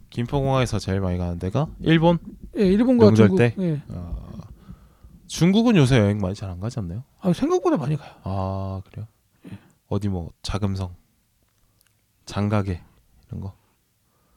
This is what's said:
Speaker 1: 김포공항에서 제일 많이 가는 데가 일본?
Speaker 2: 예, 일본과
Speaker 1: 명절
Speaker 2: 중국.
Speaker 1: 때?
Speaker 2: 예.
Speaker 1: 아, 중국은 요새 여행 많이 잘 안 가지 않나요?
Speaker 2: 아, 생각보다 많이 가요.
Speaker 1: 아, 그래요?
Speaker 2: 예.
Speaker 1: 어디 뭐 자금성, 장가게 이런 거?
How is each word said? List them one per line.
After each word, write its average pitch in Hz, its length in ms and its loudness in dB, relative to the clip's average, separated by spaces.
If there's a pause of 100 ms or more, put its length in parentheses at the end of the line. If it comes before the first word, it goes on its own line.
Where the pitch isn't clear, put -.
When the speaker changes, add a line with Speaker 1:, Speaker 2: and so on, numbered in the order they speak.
Speaker 1:
김포공항에서 131 720 -2
제일 98 220 -2
많이 90 160 -2
가는 87 220 -4
데가 120 280 -2 (140)
일본? 165 360 4 (400)
Speaker 2:
예, 214 80 2
일본과 226 420 6
Speaker 1:
명절 214 200 8
Speaker 2:
중국. 190 100 2
Speaker 1:
때? 120 220 4
Speaker 2:
예. 160 300 -2
Speaker 1:
아, 90 260 -10 (1120)
중국은 208 480 2
요새 131 240 6
여행 104 200 2
많이 95 160 -4
잘 95 140 -10
안 90 120 -10
가지 117 180 -6
않나요? 95 240 -8 (160)
Speaker 2:
아, 180 140 0
생각보다 359 440 0
많이 147 200 -2
가요. - 140 -16 (120)
Speaker 1:
아, 95 680 -4
그래요? 107 180 -14 (440)
Speaker 2:
예. 101 60 -14 (320)
Speaker 1:
어디 101 180 -2
뭐 90 240 -4 (100)
자금성, 95 540 -4 (1300)
장가게 101 560 -2 (460)
이런 90 140 -10
거? 95 120 -12 (840)